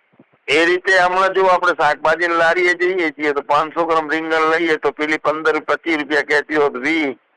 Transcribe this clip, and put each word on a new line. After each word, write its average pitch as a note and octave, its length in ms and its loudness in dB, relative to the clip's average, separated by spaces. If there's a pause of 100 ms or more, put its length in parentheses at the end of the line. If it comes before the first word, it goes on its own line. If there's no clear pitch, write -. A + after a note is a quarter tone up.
(480)
એ D#3 180 4
રીતે F3+ 340 2
હમણાં F3+ 300 2
જો F#3+ 160 2
આપણે F3+ 260 2
શાકભાજીની D#3+ 640 0
લારીએ E3+ 380 2
જઈએ F3 380 -2
છીએ D3 220 -2
તો C#3 80 -4
પાંચસો D3+ 440 -2
ગ્રામ D#3+ 240 -2
રીંગણ D#3+ 400 -2
લઈએ E3 280 0
તો C#3+ 140 -2
પેલી D3+ 260 -4
પંદર, D#3 420 -2
પચીસ D3 380 -4
રૂપિયા D3 240 -2
કહેતી D3 340 -2
હોત, C#3+ 160 2
વીસ, C#3 440 -4 (220)